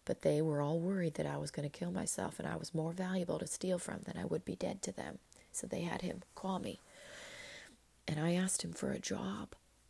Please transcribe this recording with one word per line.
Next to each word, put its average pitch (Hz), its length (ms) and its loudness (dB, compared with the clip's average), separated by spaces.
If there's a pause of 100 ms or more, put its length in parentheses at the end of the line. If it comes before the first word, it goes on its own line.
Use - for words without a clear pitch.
But - 180 0
they 151 180 6
were 151 180 4
all 151 200 4
worried 175 360 2
that 156 120 2
I 143 100 0
was 151 140 -2
gonna 147 180 -2
kill 175 220 -2
myself - 480 0
and - 80 -4
I 170 80 0
was 160 180 -4
more 160 200 2
valuable 180 440 2
to - 80 -2
steal 185 320 2
from - 280 -2
than - 120 -4
I 175 80 0
would 170 180 0
be - 120 -2
dead - 280 -2
to - 80 -2
them. - 280 -6 (320)
So - 160 -4
they 185 140 0
had 170 200 0
him 180 220 -4 (100)
call 190 240 0
me. - 220 -4 (1300)
And 151 120 2
I 170 140 4
asked 185 300 4
him 170 100 -4
for - 180 0
a - 80 -2
job. 196 560 -2 (340)